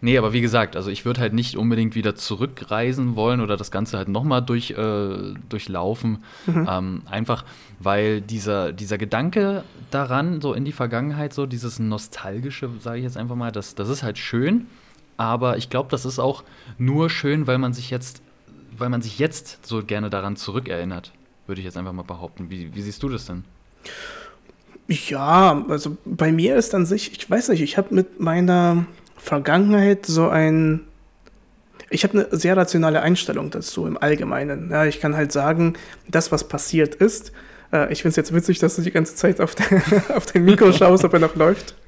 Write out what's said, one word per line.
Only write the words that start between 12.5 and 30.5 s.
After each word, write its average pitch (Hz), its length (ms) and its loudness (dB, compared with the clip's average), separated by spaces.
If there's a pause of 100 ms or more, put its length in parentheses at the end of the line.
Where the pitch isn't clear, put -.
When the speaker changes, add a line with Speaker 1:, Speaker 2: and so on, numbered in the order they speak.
Speaker 1:
sag 117 160 -8
ich 123 60 -6
jetzt 123 140 -8
einfach 120 180 -6
mal, 117 160 -4
das, 104 240 -10
das 101 120 -6
ist 135 140 -4
halt 107 160 -6
schön. 175 480 0 (500)
Aber 117 420 0
ich 117 120 -8
glaub, 127 200 -2
das 131 160 -4
ist 127 120 -6
auch 131 260 -2 (360)
nur 143 320 2
schön, 147 340 0
weil 127 120 0
man 127 160 0
sich 123 160 -10
jetzt, - 320 -10 (560)
weil 120 100 -4
man 123 140 0
sich 113 180 -10
jetzt - 480 -4
so 110 160 -4
gerne 104 260 -4
daran 101 280 -4
zurückerinnert, 90 760 -8 (340)
würde 95 140 -8
ich 95 60 -10
jetzt 87 100 -12
einfach 90 160 -8
mal 90 120 -10
behaupten. 87 460 -12
Wie, 85 240 -12
wie 101 80 -10
siehst 101 220 -8
du 139 60 -4
das 123 160 -8
denn? 90 180 -10 (1400)
Speaker 2:
Ja, 151 800 4
also 151 380 -4
bei 160 260 0
mir 175 240 4
ist 233 180 2
an 185 120 2
sich, 196 260 -2
ich - 180 -16
weiß 240 200 0
nicht, 180 120 4
ich 143 160 -2
hab 196 140 0
mit 190 300 0
meiner 175 640 4 (320)
Vergangenheit 196 880 4
so 165 240 2
ein, 160 520 4 (1080)